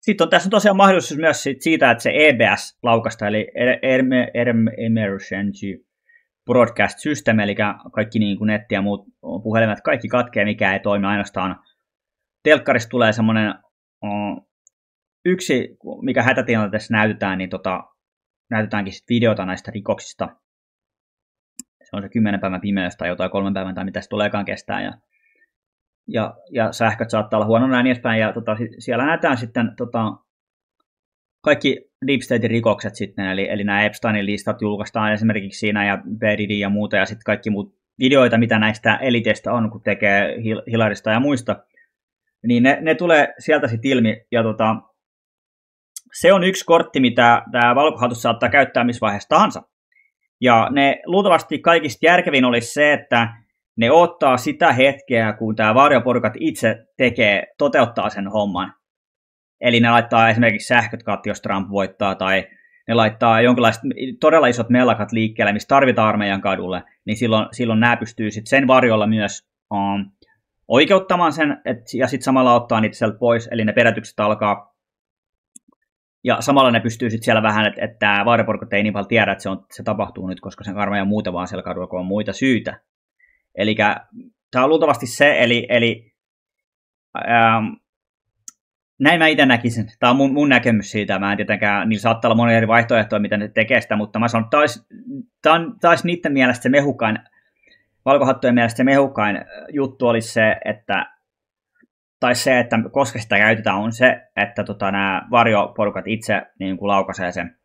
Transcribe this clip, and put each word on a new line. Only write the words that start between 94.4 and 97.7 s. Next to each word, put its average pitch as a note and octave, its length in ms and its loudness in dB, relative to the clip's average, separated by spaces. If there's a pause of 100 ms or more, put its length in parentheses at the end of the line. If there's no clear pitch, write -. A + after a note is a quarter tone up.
että A2 60 -8
tää D3+ 100 2
ois, - 280 -2 (540)
tää D#3 120 4
on, E3 260 -2
tää E3+ 120 4
ois E3+ 120 2
niitten E3+ 300 -2
mielestä B2+ 300 0
se B2+ 60 0
mehukkain, C3 500 0 (840)